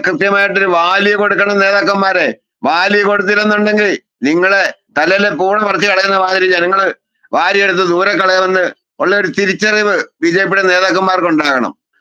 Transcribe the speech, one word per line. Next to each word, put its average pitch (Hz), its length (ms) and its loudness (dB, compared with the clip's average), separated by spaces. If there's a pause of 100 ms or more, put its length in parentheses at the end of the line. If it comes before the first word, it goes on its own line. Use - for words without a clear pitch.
കൃത്യമായിട്ടൊരു 196 560 0
വാല്യൂ 190 520 2
കൊടുക്കണം 202 420 0
നേതാക്കന്മാരെ. 196 680 0 (360)
വാല്യൂ 190 440 0
കൊടുത്തില്ലെന്നുണ്ടെങ്കിൽ 208 920 0 (240)
നിങ്ങളെ 185 400 0 (340)
തലയിലെ 190 320 2
പൂണ 196 340 -2
പറിച്ച് 202 240 0
കളയുന്ന 196 300 0
മാതിരി 185 340 0
ജനങ്ങള് 180 420 0 (400)
വാരിയെടുത്ത് 190 500 0 (100)
ദൂരെ 196 200 0
കളയുമെന്ന് 185 580 0 (280)
ഉള്ള 180 200 0
ഒരു 190 80 -2
തിരിച്ചറിവ് 196 760 -2 (180)
ബി 170 80 0
ജെ 190 160 0
പിയുടെ 190 160 0
നേതാക്കന്മാർക്ക് 185 680 0
ഉണ്ടാകണം. 143 480 -2 (260)